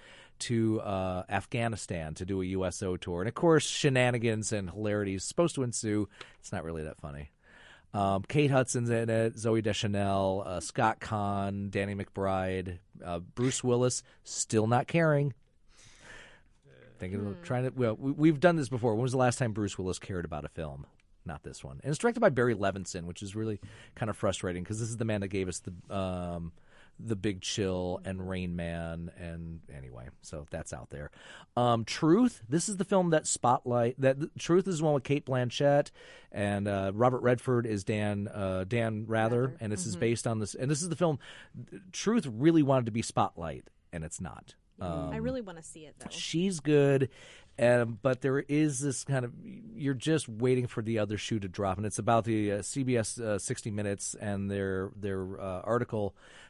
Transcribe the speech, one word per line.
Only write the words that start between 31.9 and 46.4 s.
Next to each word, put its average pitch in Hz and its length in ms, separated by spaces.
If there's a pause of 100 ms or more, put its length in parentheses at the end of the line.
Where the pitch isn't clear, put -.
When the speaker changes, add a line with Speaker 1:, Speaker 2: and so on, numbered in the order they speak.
Speaker 1:
This 165 180
is 214 80
the 185 80
film 180 280
that 156 140
Spotlight. 120 760
That 135 360
Truth 180 300
is 170 120
the 156 60
one 151 100
with 135 100
Cate 143 200
Blanchett 139 680 (420)
and, 101 340
uh, 98 260
Robert 120 280
Redford 123 440
is 104 200
Dan, 104 420
uh, 95 400
Dan 113 400
Rather, 113 360
Speaker 2:
Rather. 131 180
Speaker 1:
and 107 100
this 101 140
is 113 80
Speaker 2:
Mm-hmm. 175 80
Speaker 1:
based 117 260
on 113 120
this. 104 160
And 127 140
this 147 120
is 180 80
the 160 80
film. 160 220 (720)
Truth 208 340
really 147 360
wanted 131 240
to 110 40
be 110 100
Spotlight, 85 680 (240)
and 80 100
it's 80 160
not. - 360 (260)
Speaker 2:
Mm-hmm. 82 320
I 78 40
Speaker 1:
Um, - 60
Speaker 2:
really 262 180
wanna 175 220
see 156 220
it, 143 140
though. - 100
Speaker 1:
she's 175 520